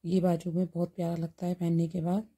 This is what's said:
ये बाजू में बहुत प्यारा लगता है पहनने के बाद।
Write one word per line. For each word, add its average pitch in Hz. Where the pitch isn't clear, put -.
ये 175
बाजू 175
में 180
बहुत 175
प्यारा 170
लगता 165
है 180
पहनने 170
के 175
बाद। 185